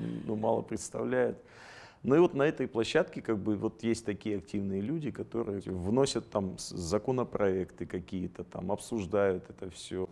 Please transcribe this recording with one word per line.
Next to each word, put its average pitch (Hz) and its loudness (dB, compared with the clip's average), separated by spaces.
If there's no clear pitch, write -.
ну, 110 -2
мало 113 2
представляют. 117 0
Ну 131 6
и 160 8
вот 175 6
на 139 2
этой 147 2
площадке, 117 0
как 110 2
бы, 104 2
вот 107 -2
есть 113 2
такие 104 -2
активные 98 -2
люди, 143 -2
которые 101 -4
вносят 107 2
там 92 -2
с-, - -10
законопроекты 98 0
какие-то, 90 -6
там, 90 -6
обсуждают 101 2
это 95 -12
все. 92 -6